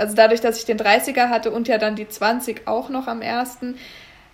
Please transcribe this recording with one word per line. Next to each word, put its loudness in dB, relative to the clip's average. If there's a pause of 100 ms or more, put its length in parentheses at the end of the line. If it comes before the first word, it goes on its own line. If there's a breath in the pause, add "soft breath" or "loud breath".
Also -2
dadurch, 6
dass 0
ich -10
den -2
dreißiger 2
hatte 0
und -4
ja 2
dann 0
die -8
zwanzig -2
auch -2
noch -6
am -6
ersten, -6 (580 loud breath)